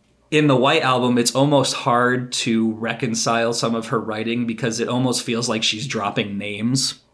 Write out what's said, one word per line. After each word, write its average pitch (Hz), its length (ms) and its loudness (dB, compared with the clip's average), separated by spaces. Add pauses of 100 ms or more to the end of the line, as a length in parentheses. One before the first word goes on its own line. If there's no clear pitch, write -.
(300)
in 151 160 4
the 139 100 6
White 139 280 4
Album, 123 340 2
it's 120 160 2
almost 139 400 4
hard 123 600 0
to 113 400 0
reconcile 117 800 -2
some 117 220 -2
of 113 140 -4
her 117 120 0
writing 113 460 -4
because 113 340 -4
it 113 80 -2
almost 123 360 0
feels 117 260 -2
like 110 140 -2
she's 110 240 -4
dropping 101 500 -4
names 104 600 -2 (140)